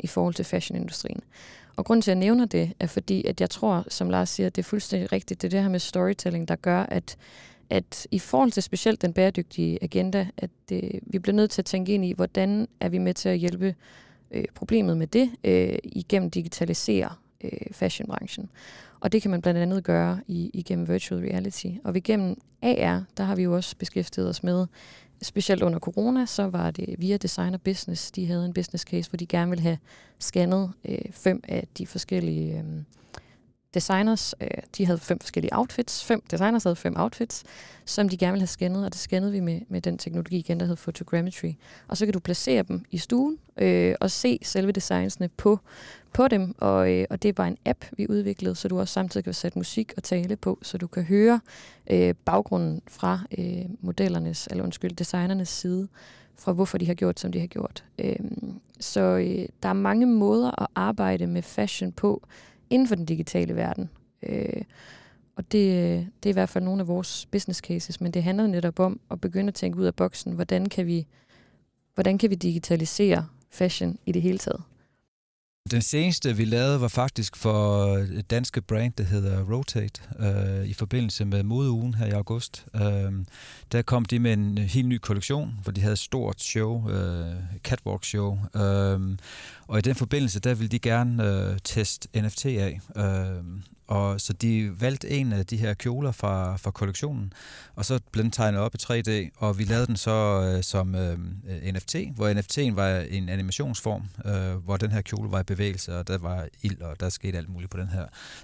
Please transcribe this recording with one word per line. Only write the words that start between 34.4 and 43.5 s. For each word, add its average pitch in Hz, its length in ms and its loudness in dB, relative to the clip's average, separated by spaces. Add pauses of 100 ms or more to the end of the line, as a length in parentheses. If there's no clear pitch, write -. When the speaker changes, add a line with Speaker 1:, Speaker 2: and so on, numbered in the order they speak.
Speaker 1:
øh, - 60 -4 (300)
de 196 80 2
havde 175 140 4
fem - 200 -2
forskellige - 380 -2
outfits. - 460 -2
Fem 220 280 0
designers 214 320 2
havde 175 120 2
fem 170 220 -2
outfits, 226 460 -2 (420)
som 202 240 2
de 185 80 0
gerne 180 140 4
ville 196 100 2
have 185 60 2
scannet, 185 380 -2
og 180 80 -4
det 180 60 -10
scannede 190 320 0
vi 202 80 0
med, 170 300 0
med 180 120 -4
den 175 160 -2
teknologi 160 400 -4
igen, 85 220 -2
der 87 60 0
hedder 165 160 -2
photogrammetry. 170 720 -4 (340)
Og - 100 -4
så 214 80 2
kan 208 80 2
du 190 60 -2
placere 196 440 2
dem 180 280 -4
i 180 60 -4
stuen, 269 400 0 (200)